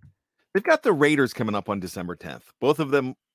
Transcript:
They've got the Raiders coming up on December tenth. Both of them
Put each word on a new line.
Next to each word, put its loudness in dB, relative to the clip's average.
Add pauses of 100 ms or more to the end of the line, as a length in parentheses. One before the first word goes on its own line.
(540)
They've 0
got 2
the 4
Raiders 2
coming -4
up -4
on -4
December -8
tenth. -18
Both 2
of -4
them 0 (180)